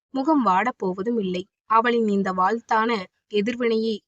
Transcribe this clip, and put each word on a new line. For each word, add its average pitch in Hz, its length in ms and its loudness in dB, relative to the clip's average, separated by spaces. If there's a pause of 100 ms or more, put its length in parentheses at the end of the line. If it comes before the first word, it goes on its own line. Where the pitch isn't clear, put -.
(140)
முகம் 269 280 2
வாடப் 208 360 2
போவதும் 196 400 -4
இல்லை. 185 240 -4 (280)
அவளின் 226 380 2
இந்த 196 240 0
வாழ்த்தான 220 580 0 (420)
எதிர்வினையை 226 600 0 (140)